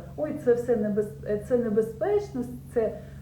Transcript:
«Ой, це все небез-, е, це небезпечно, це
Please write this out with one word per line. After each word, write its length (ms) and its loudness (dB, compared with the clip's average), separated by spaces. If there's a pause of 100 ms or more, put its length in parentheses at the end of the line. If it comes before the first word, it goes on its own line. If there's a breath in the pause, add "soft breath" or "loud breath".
(160 loud breath)
«Ой, 280 -2
це 100 6
все 220 2
небез-, 520 0
е, 100 0
це 200 0
небезпечно, 840 0 (300)
це 240 2 (240 loud breath)